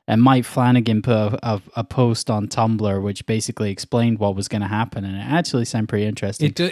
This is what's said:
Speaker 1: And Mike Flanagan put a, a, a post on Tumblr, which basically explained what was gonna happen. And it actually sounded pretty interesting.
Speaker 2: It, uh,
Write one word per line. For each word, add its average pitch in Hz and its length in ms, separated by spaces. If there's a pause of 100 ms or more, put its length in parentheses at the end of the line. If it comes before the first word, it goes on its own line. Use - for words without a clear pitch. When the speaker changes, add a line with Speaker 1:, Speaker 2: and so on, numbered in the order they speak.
Speaker 1:
And 110 160
Mike 127 220
Flanagan 120 580
put 120 100
a, 107 260 (160)
a, 98 80 (120)
a 113 80
post 120 480
on 104 160
Tumblr, 107 560
which 101 240
basically 110 460
explained 117 480
what 101 160
was 98 100
gonna 104 220
happen. 107 360
And 95 120
it 104 120
actually 139 360
sounded 110 240
pretty 104 180
interesting. 107 440
Speaker 2:
It, - 100
uh, 170 120